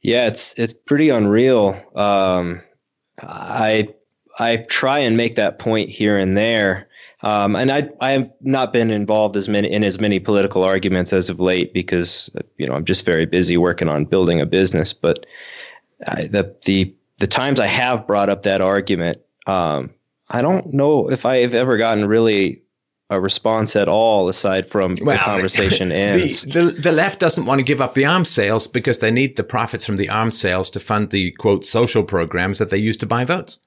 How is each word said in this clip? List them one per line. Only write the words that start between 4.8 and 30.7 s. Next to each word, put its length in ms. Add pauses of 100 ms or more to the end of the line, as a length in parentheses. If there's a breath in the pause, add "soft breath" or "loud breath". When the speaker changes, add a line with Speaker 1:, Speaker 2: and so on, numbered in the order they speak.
Speaker 1:
and 180
make 180
that 240
point 300
here 280
and 200
there. 500 (340 loud breath)
Um, 360
and 120
I, 200 (100)
I 120
have 280
not 320
been 200
involved 440
as 140
many, 200
in 140
as 160
many 200
political 440
arguments 480
as 180
of 120
late 320
because, 560 (280)
you 80
know, 100
I'm 100
just 200
very 200
busy 320
working 320
on 160
building 340
a 60
business. 480
But 320 (840 loud breath)
I, 200
the, 360
the, 300 (240)
the 100
times 320
I 80
have 400
brought 220
up 140
that 180
argument, 560 (300)
um, 420 (420)
I 100
don't 320
know 360
if 160
I've 280
ever 220
gotten 300
really 540 (500)
a 100
response 560
at 140
all, 400
aside 400
from 320
Speaker 2:
Well, 160
Speaker 1:
the 60
conversation 680
Speaker 2:
<laughs> 0
the, 60
Speaker 1:
ends. 480
Speaker 2:
the, 220
the 260
left 280
doesn't 280
want 120
to 40
give 180
up 140
the 100
arms 240
sales 380
because 320
they 120
need 240
the 80
profits 420
from 120
the 100
arms 320
sales 300
to 100